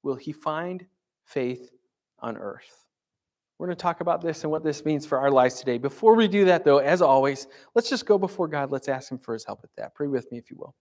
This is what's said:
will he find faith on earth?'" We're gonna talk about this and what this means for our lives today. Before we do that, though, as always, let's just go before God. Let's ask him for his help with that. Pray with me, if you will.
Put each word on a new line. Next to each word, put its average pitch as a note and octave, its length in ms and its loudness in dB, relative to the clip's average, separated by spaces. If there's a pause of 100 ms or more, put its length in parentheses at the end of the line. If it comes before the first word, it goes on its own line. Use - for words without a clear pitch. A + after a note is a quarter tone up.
will C#3 140 -4
he C#3+ 160 -12
find E3+ 560 -8 (380)
faith B2+ 440 -6 (500)
on A#2 180 -10
earth?'" - 480 -16 (720)
We're F3+ 100 -8
gonna F3+ 80 -6
talk E3+ 240 -4
about E3+ 220 -2
this E3 220 -6
and D#3 80 -4
what D#3 120 -4
this D3+ 220 -4
means D3 200 -2
for C3+ 140 -2
our C#3 100 2
lives B2+ 300 4
today. A#2+ 180 -2
Before A3 380 4
we A3 140 4
do G3+ 160 4
that, E3+ 180 4
though, C#3+ 140 8
as D3+ 240 2
always, C3+ 460 2 (280)
let's A#3 140 2
just - 160 -2
go G#3 120 4
before F#3 300 -4
God. C#3 240 -4
Let's C3+ 160 -6
ask C3 240 -6
him B2+ 60 -10
for - 160 -10
his A2 100 -10
help - 180 -14
with - 140 -20
that. - 180 -12
Pray D3 140 -6
with C3+ 240 -6
me, A#2+ 60 -12
if - 120 -20
you - 60 -20
will. - 260 -18